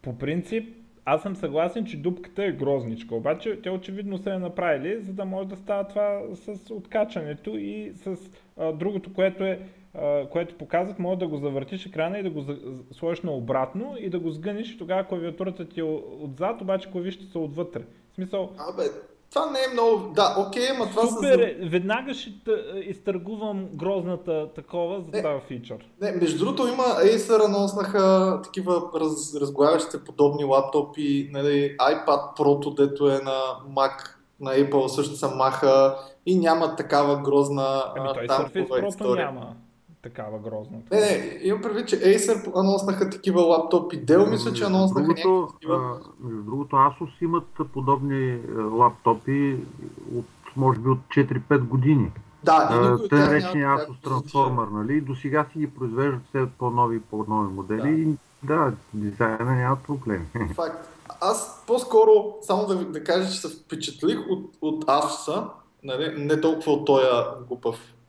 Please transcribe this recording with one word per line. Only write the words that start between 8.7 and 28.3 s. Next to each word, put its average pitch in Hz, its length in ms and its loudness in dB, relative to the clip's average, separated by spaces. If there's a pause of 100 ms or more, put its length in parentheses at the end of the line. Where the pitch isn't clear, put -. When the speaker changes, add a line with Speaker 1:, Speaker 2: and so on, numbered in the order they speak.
Speaker 1:
другото, 190 420 -6
което 190 300 0
е, 190 160 -2 (340)
а, 143 340 -2
което 170 300 -6
показват, 180 400 -4
може 185 200 -2
да 180 100 -4
го 151 80 -4
завъртиш 139 500 -6
екрана 185 320 -4
и 202 40 -6
да 190 80 -4
го 151 100 -8
за-, 139 180 -8 (340)
сложиш 165 300 -6
наобратно 139 760 -4
и 202 100 -8
да 170 80 -4
го 165 120 -4
сгънеш 202 440 -8
и - 40 -20
тогава 185 260 -4
клавиатурата 180 640 -8
ти 165 120 -10
е 156 200 -4 (200)
отзад, 156 400 -6
обаче 190 300 -4
клавишите 180 420 -8
са 170 60 -6
отвътре. 160 440 -6 (300)
В - 20 -20
смисъл, 185 440 -6
Speaker 2:
Абе, - 240 -8 (480)
това 302 200 -2
не 269 80 -4
е 262 140 0
много, 226 420 2
да, 190 240 4
окей, 202 240 -2 (120)
ама 226 160 -4
това 214 160 2
са 226 80 -2
Speaker 1:
супер 262 240 6
Speaker 2:
за- 185 260 0
Speaker 1:
е, 175 40 -6
веднага 214 460 -2
ще - 160 -12 (140)
т-, 196 340 -2
изтъргувам 196 920 -6
грозната 165 840 -4
такова 175 460 -6
за 160 120 -14
Speaker 2:
Не. 214 100 -2
Speaker 1:
тази 147 240 -2
фичър. 120 440 -12 (100)
Speaker 2:
Не, 202 120 -2
между 170 260 0
другото 247 300 0
има, 254 140 0
Acer 214 640 6
анонснаха 196 1000 4